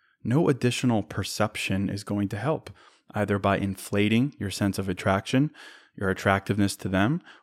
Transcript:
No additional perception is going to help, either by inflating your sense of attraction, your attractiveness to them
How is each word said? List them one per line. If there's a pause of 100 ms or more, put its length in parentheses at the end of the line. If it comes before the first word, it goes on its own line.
(220)
No
additional
perception
is
going
to
help, (460)
either
by
inflating
your
sense
of
attraction, (460)
your
attractiveness
to
them (200)